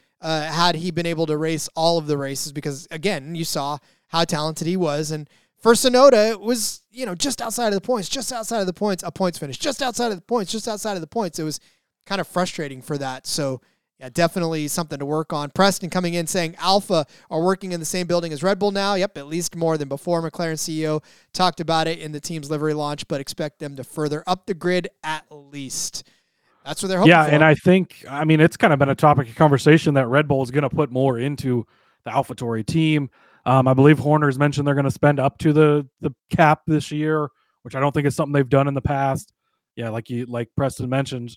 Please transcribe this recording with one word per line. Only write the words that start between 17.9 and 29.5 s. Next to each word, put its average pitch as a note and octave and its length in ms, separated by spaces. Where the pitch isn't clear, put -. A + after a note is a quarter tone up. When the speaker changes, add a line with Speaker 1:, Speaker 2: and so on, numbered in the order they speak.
Speaker 1:
building E3+ 240
as D3 100
Red F#3+ 160
Bull G3+ 140
now. G3 220
Yep, F#3+ 220
at C#3+ 120
least E3 260
more E3 240
than C#3+ 100
before. E3 400
McLaren D#3+ 300
C D#3 240
E D#3 60
O D3+ 120
talked F3+ 280
about D#3+ 260
it E3 140
in D#3 100
the D3 80
team's D3+ 320
livery D3+ 240
launch, D3 320
but C#3 140
expect - 400
them C#3+ 160
to - 80
further D3+ 420
up F#3 200
the G3+ 80
grid F3 340
at D#3 260
least. C#3+ 720
That's D3 180
what F#3+ 60
they're F#3 100
hoping F3+ 120
Speaker 2:
Yeah, E3 160
Speaker 1:
for. D3 60
Speaker 2:
and D3+ 120
I D#3 100
think, F3+ 540
I C#3+ 160
mean, D#3 160
it's D#3+ 160
kinda E3 200
been C3+ 140
a B2+ 40
topic C#3+ 340
of A2+ 60
conversation D3+ 600